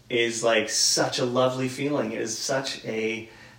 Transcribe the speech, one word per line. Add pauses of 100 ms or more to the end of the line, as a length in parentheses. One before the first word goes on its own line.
is,
like,
such
a
lovely
feeling.
It
is
such
a, (280)